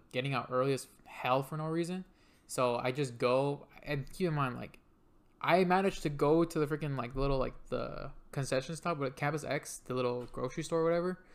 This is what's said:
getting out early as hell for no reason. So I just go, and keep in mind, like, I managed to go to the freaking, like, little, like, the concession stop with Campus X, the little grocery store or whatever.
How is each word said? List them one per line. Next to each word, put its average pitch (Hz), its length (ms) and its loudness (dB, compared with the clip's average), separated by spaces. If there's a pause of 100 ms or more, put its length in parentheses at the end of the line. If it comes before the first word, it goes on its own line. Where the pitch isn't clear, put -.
(120)
getting 135 220 -2
out 123 180 -2
early 131 220 4
as - 140 -4 (180)
hell 131 380 2
for 156 120 -8
no 156 120 -4
reason. 170 360 -2 (440)
So 123 280 2
I 123 160 0
just 127 260 -4
go, 135 500 2 (160)
and 143 280 -4
keep 185 160 -2
in 156 60 0
mind, 131 240 0
like, - 220 -12 (600)
I 175 220 6
managed 190 400 4
to 160 60 0
go 147 340 6
to 165 160 0
the 147 80 2
freaking, 143 300 -2
like, 120 180 -6
little, 135 220 4
like, 123 160 0 (160)
the - 420 -4 (220)
concession 135 420 -2
stop 165 220 -4
with 135 180 -4
Campus 147 300 -2
X, 139 400 -6
the 127 80 -6
little 123 400 0
grocery 127 300 -6
store 165 180 0
or - 20 2
whatever. 170 360 0 (160)